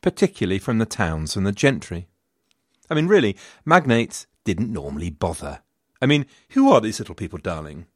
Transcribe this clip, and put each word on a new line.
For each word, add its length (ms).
particularly 580
from 200
the 80
towns 500
and 100
the 60
gentry. 560
I 60
mean, 120
really, 300
magnates 600
didn't 280
normally 380
bother. 500
I 60
mean, 180
who 220
are 80
these 180
little 160
people, 240
darling? 580